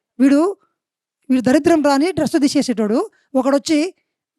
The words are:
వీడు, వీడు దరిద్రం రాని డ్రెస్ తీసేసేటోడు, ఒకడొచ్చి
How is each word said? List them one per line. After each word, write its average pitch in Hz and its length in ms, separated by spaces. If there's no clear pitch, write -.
వీడు, 277 200
వీడు 254 180
దరిద్రం 311 400
రాని 285 200
డ్రెస్ 311 260
తీసేసేటోడు, 226 560
ఒకడొచ్చి 277 400